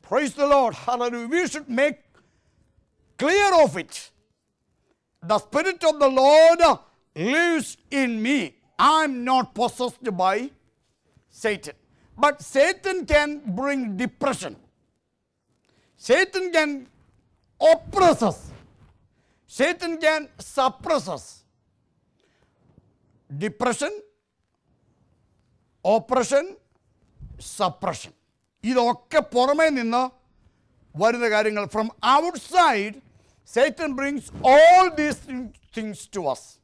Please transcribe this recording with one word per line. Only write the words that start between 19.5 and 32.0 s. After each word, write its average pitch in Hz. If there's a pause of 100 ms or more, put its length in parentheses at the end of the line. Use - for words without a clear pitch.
can 311 (100)
suppress -
us. - (2000)
Depression, 254 (2000)
oppression, 254 (840)
suppression. - (580)
ഇതൊക്കെ 247 (140)
പുറമേ 285 (100)
നിന്ന് 240 (1000)
വരുന്ന 233
കാര്യങ്ങൾ. 214 (120)
From 220 (300)